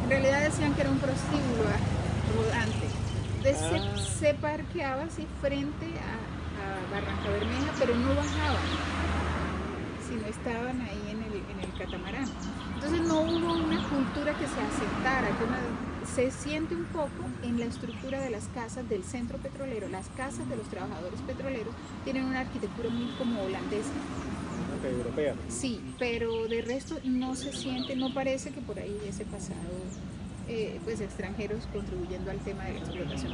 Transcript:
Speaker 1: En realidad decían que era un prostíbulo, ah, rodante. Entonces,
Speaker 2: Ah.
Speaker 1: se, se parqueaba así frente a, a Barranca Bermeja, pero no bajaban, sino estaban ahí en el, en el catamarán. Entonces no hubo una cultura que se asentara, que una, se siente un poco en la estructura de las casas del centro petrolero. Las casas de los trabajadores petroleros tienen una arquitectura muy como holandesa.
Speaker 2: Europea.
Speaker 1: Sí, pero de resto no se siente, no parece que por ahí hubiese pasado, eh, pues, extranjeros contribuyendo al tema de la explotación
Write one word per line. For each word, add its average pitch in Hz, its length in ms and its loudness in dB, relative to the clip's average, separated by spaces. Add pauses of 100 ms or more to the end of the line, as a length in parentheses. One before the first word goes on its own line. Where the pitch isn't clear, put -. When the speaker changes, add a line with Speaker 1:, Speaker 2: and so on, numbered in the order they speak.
Speaker 1:
En 240 60 2
realidad 269 320 6
decían 302 320 4
que 285 80 2
era 277 80 4
un 269 80 4
prostíbulo, 269 680 2
ah, - 680 2
rodante. 110 500 2 (520)
Entonces, 311 440 4
Speaker 2:
Ah. 302 140 0
Speaker 1:
se, - 300 0
se 294 80 6
parqueaba 294 720 0
así 320 220 -4 (140)
frente 285 460 0 (120)
a, - 140 -4 (480)
a 196 320 -2
Barranca 202 380 0
Bermeja, 233 500 2
pero 240 160 6
no 240 180 6
bajaban, 285 540 4 (1400)
sino 226 180 -2
estaban 240 560 -2
ahí 208 280 -4
en 214 120 -4
el, 220 120 -4 (160)
en 190 180 -6
el - 100 -6
catamarán. 202 500 -2 (460)
Entonces 320 320 2
no 311 140 6
hubo 330 320 4
una 330 360 4
cultura 285 500 4
que 302 80 2
se - 140 -2
asentara, 254 760 2
que 233 80 2
una, 240 140 2 (560)
se 262 160 4
siente 311 440 -2
un 339 120 0
poco 285 420 -2 (140)
en 240 180 2
la 233 60 0
estructura 240 540 -4
de 269 100 -2
las 208 140 -2 (100)
casas 233 340 -4
del 202 160 0
centro 240 340 -4
petrolero. 262 520 -4
Las 190 260 -6
casas 254 320 -4
de 247 80 -2
los 214 120 -6
trabajadores 185 580 -6
petroleros 254 480 -4 (300)
tienen 262 200 0
una 262 160 0
arquitectura 233 480 -2
muy 240 300 0
como 233 240 2
holandesa. 190 480 -2 (1000)
Speaker 2:
Europea. 127 460 0 (140)
Speaker 1:
Sí, 240 320 -2 (180)
pero 226 500 0
de 233 140 0
resto 262 420 -2
no 262 320 2
se 269 160 -4
siente, 254 440 -2
no 254 180 2
parece 269 360 2
que 269 100 -8
por - 180 -6
ahí 202 220 -4
hubiese 202 240 -4
pasado, 196 340 -6 (920)
eh, 214 360 -2
pues, 220 160 -2
extranjeros 202 720 -2
contribuyendo 185 580 -2
al 190 80 -2
tema 196 260 -4
de 208 100 -2
la 208 60 -4
explotación 180 540 -2